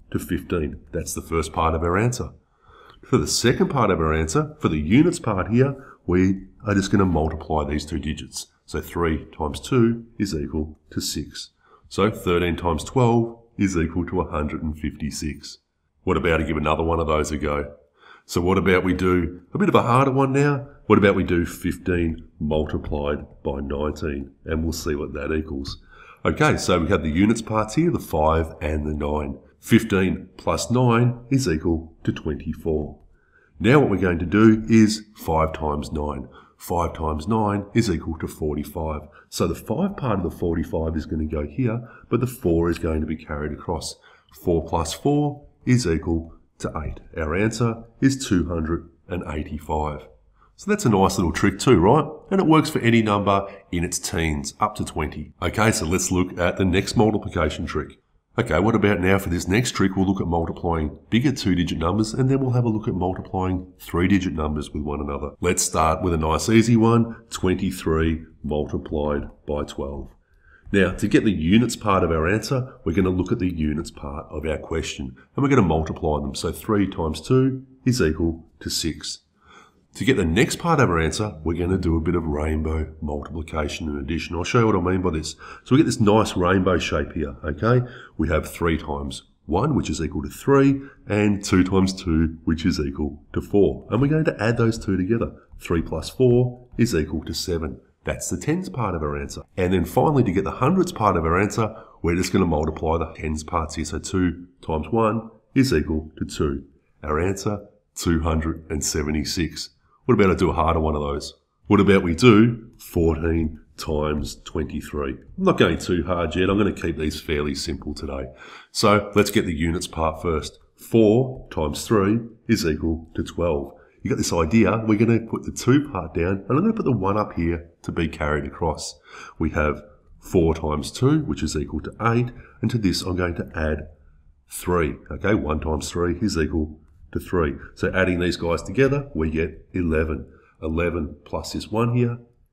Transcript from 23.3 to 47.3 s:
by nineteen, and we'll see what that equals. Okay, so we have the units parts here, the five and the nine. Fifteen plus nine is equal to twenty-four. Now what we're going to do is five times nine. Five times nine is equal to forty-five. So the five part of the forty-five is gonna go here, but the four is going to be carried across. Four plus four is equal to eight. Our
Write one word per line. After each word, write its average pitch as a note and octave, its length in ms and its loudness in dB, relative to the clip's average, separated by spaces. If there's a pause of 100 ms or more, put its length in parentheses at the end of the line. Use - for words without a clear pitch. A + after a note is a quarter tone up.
by C#2 200 -4
nineteen, C#2+ 720 -6 (120)
and D#2+ 200 -2
we'll E2 100 -2
see D#2 220 -4
what C#2+ 180 -6
that D2 200 -4
equals. D2+ 480 -6 (440)
Okay, F#2+ 320 2
so F2+ 240 2
we D#2 80 -2
have E2+ 140 2
the D#2 60 0
units G#2 320 4
parts A2 340 -2
here, E3+ 140 2
the G2 100 -2
five D#2+ 640 0
and D2+ 240 -2
the D2+ 80 -4
nine. D2 460 -4 (220)
Fifteen F#2+ 720 2
plus - 340 -2
nine A#2+ 600 2
is C3 180 0
equal D#2+ 560 -2
to - 80 -2
twenty-four. D2+ 840 -4 (640)
Now A#2+ 180 6
what B2+ 100 2
we're G2+ 60 0
going F2 240 2
to F2+ 60 -2
do A2 420 6
is A2 380 4 (100)
five D#2+ 380 0
times D2+ 400 -4
nine. D2 340 -6 (320)
Five E2+ 340 -2
times D#2 340 -4
nine G#2 480 0
is A2+ 120 4
equal E2 300 -2
to - 100 -8
forty-five. D2+ 720 -6 (280)
So - 160 -2
the E2 80 0
five F3+ 420 -4
part A#2 220 -2
of F2+ 60 -4
the E2+ 120 -4
forty-five E2 640 -2
is D2+ 80 -6
gonna D#2 220 -4
go D2+ 180 -4
here, A#2 420 -4 (220)
but A#2 100 2
the B2 60 -2
four E2+ 460 0
is E2 80 -4
going D#2+ 200 -2
to D#2 60 -2
be D#2 100 -6
carried D2+ 360 -8
across. E2+ 440 -8 (380)
Four E2 340 -2
plus E2 240 -4
four D3 540 -2 (220)
is B2 180 2
equal E2 480 -2 (240)
to - 140 -8 (120)
eight. - 160 -10 (160)
Our D#2+ 200 -4